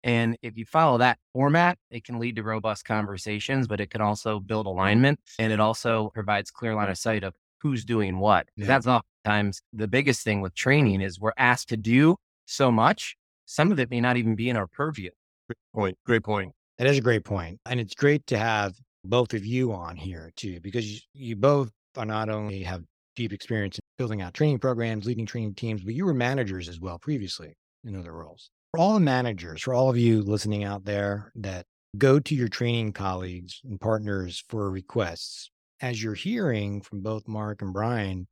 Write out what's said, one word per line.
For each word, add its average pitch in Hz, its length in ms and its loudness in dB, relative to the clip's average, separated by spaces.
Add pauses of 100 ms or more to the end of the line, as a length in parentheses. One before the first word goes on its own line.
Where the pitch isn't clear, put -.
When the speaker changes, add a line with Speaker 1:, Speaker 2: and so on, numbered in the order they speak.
Speaker 1:
And 117 360 2
if 110 160 -10
you 113 80 -10
follow 156 320 4
that 123 200 4 (160)
format, 165 440 4 (120)
it 120 140 -12
can 120 160 -8
lead 120 160 -4
to 110 80 -6
robust 110 400 -4
conversations, 107 840 -2
but 101 120 -4
it 101 100 -4
can 110 120 -4
also 104 380 0
build 104 260 -4
alignment. 104 540 4 (200)
And 110 140 2
it 107 80 2
also 110 520 0
provides 101 380 -2
clear 113 240 -4
line 104 140 0
of 92 80 -4
sight 107 260 -2
of 95 100 -6 (280)
who's 131 240 0
doing 98 340 0
what. 98 280 4 (100)
Speaker 2:
Yeah. 104 80 -6
Speaker 1:
That's 123 200 4
oftentimes 104 760 0 (100)
the 107 160 -4
biggest 131 340 2
thing 104 200 0
with 95 120 -6
training 127 460 4
is 95 220 -6
we're 107 160 0
asked 123 320 2
to 113 80 -2
do 127 400 6 (280)
so 135 240 2
much. 120 460 2 (300)
Some 170 260 2
of 160 80 2
it 120 100 0
may 123 120 0
not 123 160 2
even 113 180 2
be 113 140 -2
in 120 80 0
our 98 100 -2
purview. 139 440 -6 (360)
Speaker 3:
Great - 100 -12 (160)
point. 98 320 0
Great 117 200 4
point. 98 260 -2 (280)
Speaker 2:
That 123 80 4
is 139 100 6
a 135 40 2
great 117 220 4
point. 92 420 -6
And 123 140 -2
it's 107 160 -6
great 147 320 2
to 117 100 0
have 104 360 0 (320)
both 117 280 2
of 101 120 -6
you 123 260 0
on 85 240 -8
here 82 400 -12
too, 90 240 -10
because 104 320 -6
you, 107 80 -12 (140)
you 120 240 -10
both 135 320 4 (260)
are 117 100 -6
not 107 240 -2
only 107 340 -4
have 90 180 -8 (340)
deep 117 160 -6
experience 104 460 -4
in - 40 -12 (160)
building 110 240 -4
out 92 120 -10
training 147 260 2
programs, 113 460 -2
leading 113 200 -4
training 107 300 -6
teams, 110 300 -6
but 107 80 -6
you 160 100 -4
were 180 100 2
managers 120 540 -2
as 85 140 -12
well 87 180 -10
previously 95 540 -8 (320)
in 104 100 -10
other 85 160 -12
roles. - 380 -18 (220)
For 165 80 -2
all 196 160 6
the 208 40 4
managers, 117 640 2
for 127 120 -2
all 131 160 6
of 120 80 4
you 113 260 6
listening 104 400 -2
out 101 220 -6
there 101 500 -4
that 98 300 -8 (320)
go 135 220 6
to 151 140 -2
your 123 140 0
training 117 460 -2
colleagues 92 720 -8
and 110 160 -10
partners 104 720 -2
for 104 220 -4
requests, 92 800 -6 (280)
as 120 220 -6
you're 110 140 -4
hearing 113 680 -2
from 101 200 -12
both 107 260 -6
Mark 107 340 -6
and 98 100 -6
Brian 98 600 -2